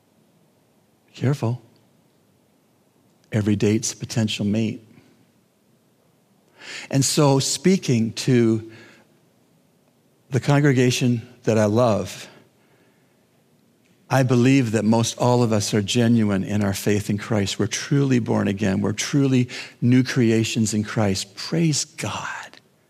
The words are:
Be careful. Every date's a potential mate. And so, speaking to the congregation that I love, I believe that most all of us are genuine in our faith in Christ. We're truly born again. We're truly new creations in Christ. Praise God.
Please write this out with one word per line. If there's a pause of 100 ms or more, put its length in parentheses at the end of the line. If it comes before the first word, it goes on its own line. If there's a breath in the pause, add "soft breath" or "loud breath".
(1080)
Be
careful. (1700)
Every
date's
a
potential
mate. (2000 loud breath)
And
so,
speaking
to (1600 loud breath)
the
congregation (160)
that
I
love, (1800 soft breath)
I
believe
that
most
all
of
us
are
genuine
in
our
faith
in
Christ.
We're
truly
born
again.
We're
truly (320 loud breath)
new
creations
in
Christ.
Praise
God. (300)